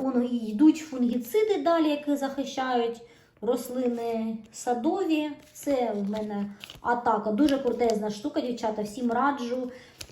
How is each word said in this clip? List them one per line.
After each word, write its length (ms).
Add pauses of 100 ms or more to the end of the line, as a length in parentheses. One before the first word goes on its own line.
он, 280
йдуть 460
фунгіциди 840
далі, 280
які 260
захищають 840 (400)
рослини 960 (160)
садові. 800 (220)
Це 420
в 140
мене 360 (360)
атака. 500
Дуже 280
крутезна 520
штука, 300
дівчата, 400
всім 300
раджу. 600 (400)